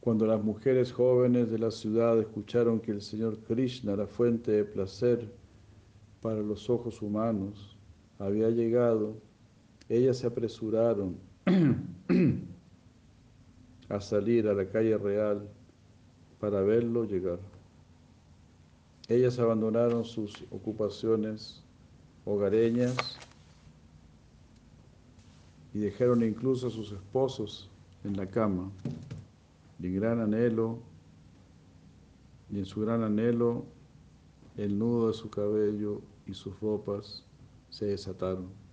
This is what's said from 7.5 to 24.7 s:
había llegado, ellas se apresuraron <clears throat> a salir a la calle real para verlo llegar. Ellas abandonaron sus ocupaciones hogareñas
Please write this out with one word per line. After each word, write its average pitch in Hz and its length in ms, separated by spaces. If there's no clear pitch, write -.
había 104 320
llegado, 117 680
ellas 123 300
se 123 80
apresuraron 110 920
<clears throat> - 20
a 104 100
salir 107 480
a 104 60
la 98 160
calle 110 300
real 101 500
para 104 220
verlo 117 460
llegar. 92 320
Ellas 123 300
abandonaron 113 680
sus 107 460
ocupaciones 107 1120
hogareñas 117 920